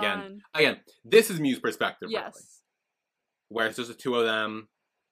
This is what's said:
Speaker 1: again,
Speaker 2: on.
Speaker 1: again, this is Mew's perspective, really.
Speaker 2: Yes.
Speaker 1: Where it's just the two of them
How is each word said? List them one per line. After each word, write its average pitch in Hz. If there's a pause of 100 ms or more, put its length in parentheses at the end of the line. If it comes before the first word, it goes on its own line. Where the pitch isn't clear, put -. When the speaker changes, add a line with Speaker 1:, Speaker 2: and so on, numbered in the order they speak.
Speaker 1:
again, 196
Speaker 2:
on. 196 (140)
Speaker 1:
again, 147 (260)
this 220
is 175
Mew's 135
perspective, -
really. 113
Speaker 2:
Yes. - (880)
Speaker 1:
Where 110
it's 107
just 120
the 113
two 127
of 117
them 110 (420)